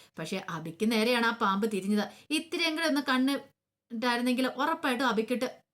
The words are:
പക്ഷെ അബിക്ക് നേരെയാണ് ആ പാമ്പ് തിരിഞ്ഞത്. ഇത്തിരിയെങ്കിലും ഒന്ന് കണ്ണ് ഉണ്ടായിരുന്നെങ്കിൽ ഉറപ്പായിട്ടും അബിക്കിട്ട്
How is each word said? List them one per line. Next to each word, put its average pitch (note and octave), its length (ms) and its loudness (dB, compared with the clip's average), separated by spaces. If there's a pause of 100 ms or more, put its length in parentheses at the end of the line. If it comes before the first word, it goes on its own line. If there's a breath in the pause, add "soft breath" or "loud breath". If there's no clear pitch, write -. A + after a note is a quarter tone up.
(180 loud breath)
പക്ഷെ F3 320 -6
അബിക്ക് E3+ 420 -2
നേരെയാണ് A#3 340 2
ആ A#3 40 2
പാമ്പ് G#3+ 420 0
തിരിഞ്ഞത്. G#3 360 0 (220 loud breath)
ഇത്തിരിയെങ്കിലും D#4+ 580 0
ഒന്ന് C#4+ 200 2
കണ്ണ് C4 300 2 (540)
ഉണ്ടായിരുന്നെങ്കിൽ B3 540 0
ഉറപ്പായിട്ടും C#4 600 0
അബിക്കിട്ട് A#3 680 -2